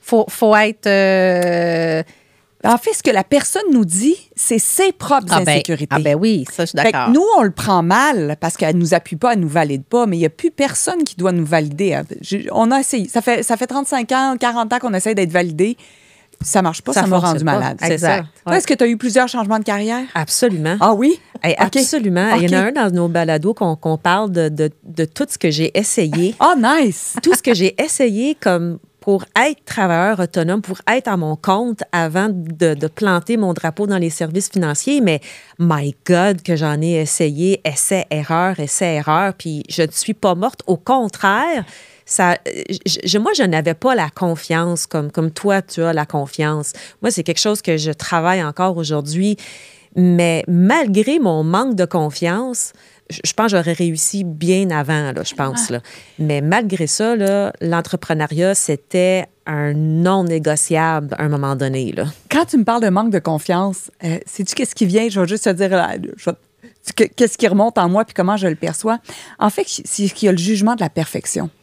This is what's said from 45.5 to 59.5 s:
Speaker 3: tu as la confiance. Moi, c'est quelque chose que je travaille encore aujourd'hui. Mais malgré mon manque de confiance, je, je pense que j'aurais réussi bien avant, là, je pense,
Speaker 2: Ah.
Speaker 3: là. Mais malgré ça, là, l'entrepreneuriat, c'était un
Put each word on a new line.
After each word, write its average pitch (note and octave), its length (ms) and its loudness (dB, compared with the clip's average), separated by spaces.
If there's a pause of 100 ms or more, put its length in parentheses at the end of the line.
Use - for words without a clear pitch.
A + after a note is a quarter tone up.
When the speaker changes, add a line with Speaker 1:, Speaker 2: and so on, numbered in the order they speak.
Speaker 3:
tu E3 220 -6
as E3 80 0
la D3+ 120 0
confiance. D3+ 680 -4 (280)
Moi, A3 120 0
c'est E3+ 100 -4
quelque - 180 -2
chose G#3 220 -2
que E3 140 0
je D#3 160 -2
travaille F3 500 0
encore F3 340 -2
aujourd'hui. D#3 600 -2 (580)
Mais F3 540 4
malgré G#3+ 720 4
mon D#3+ 240 2
manque G#3+ 320 0
de F#3 80 2
confiance, F3 880 -2 (360)
je, E3 160 -12
je - 80 -4
pense A3 200 2
que G3 40 2
j'aurais E3+ 160 2
réussi E3+ 520 -2
bien F3 460 0
avant, D3 420 -2
là, - 120 -6
je - 100 -10
pense, C3+ 360 -2
Speaker 2:
Ah. B2 40 -2
Speaker 3:
là. A#2+ 60 -4 (380)
Mais D3+ 240 0
malgré F#3 440 0
ça, A3+ 300 0
là, G3 440 0
l'entrepreneuriat, E3+ 920 -2
c'était F3+ 720 0 (200)
un D3 280 -2